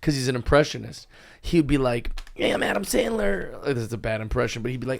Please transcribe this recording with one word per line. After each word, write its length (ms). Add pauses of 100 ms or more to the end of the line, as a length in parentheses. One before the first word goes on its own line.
cause 140
he's 140
an 80
impressionist, 680 (360)
he'd 240
be 120
like, 320 (240)
Hey, 160
I'm 120
Adam 220
Sandler. 680 (120)
Like, 100
this 100
is 80
a 60
bad 220
impression, 420
but 80
he'd 100
be 60
like 120